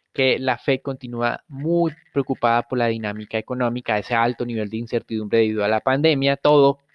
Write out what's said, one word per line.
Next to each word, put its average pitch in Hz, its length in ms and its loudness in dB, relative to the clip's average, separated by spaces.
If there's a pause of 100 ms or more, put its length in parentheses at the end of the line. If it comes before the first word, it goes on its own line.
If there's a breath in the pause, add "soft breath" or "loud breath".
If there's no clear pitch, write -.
(120)
que 131 280 2
la 127 180 -2
Fed 135 220 -2
continúa 120 680 -6
muy 160 460 -2 (200)
preocupada 123 500 0
por - 140 -6
la 120 120 0
dinámica 107 500 -6
económica, 120 580 -2
ese 110 200 -2
alto 120 280 0
nivel 113 240 -6
de 110 100 -8
incertidumbre 113 600 -2
debido 110 260 2
a 101 40 0
la 110 100 2
pandemia. 139 580 2
Todo 143 440 4 (140)